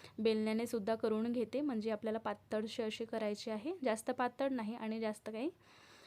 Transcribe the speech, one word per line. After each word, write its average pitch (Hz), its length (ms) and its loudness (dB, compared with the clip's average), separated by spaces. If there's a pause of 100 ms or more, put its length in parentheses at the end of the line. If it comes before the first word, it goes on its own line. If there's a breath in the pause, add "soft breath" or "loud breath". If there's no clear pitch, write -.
(200 loud breath)
बेलण्याने 220 480 4
सुद्धा 226 280 2
करून 220 360 2
घेते, 240 300 0
म्हणजे 226 300 0
आपल्याला 220 280 0
पातळशी 214 640 -2
अशी 220 220 -2
करायची 214 460 -2
आहे. 214 220 -2 (100)
जास्त 226 280 2
पातळ 254 380 2
नाही 233 260 -2
आणि 220 240 -4
जास्त 214 300 -2
काही 226 200 -2 (580 loud breath)